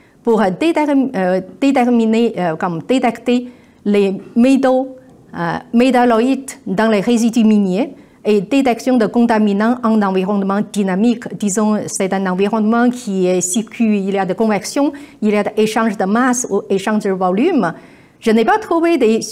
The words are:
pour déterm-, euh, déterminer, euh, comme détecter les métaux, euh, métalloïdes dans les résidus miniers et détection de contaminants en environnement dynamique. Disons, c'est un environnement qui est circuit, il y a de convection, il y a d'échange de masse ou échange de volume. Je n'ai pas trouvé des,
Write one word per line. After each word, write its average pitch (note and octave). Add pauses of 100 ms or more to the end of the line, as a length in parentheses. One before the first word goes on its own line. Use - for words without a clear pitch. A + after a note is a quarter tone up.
(240)
pour A3+
déterm-, C#4+
euh, F#3 (180)
déterminer, A#3
euh, F3
comme E3
détecter B3 (340)
les G3+ (160)
métaux, C4 (420)
euh, E3+ (160)
métalloïdes B3 (140)
dans G#3+
les G#3
résidus A#3
miniers G#3 (280)
et G#3
détection B3+
de G#3+
contaminants A3
en A3
environnement G3 (120)
dynamique. G#3 (160)
Disons, G#3+ (100)
c'est F#3+
un F#3+
environnement G#3+
qui F#3+
est F3+
circuit, G#3+
il F#3+
y G3
a F#3+
de F3+
convection, A3 (300)
il G#3
y G#3
a G3+
d'échange A3
de G3
masse A#3+
ou G3+
échange G#3
de G3+
volume. F#3+ (460)
Je -
n'ai A3
pas G#4
trouvé E4+
des, A3 (100)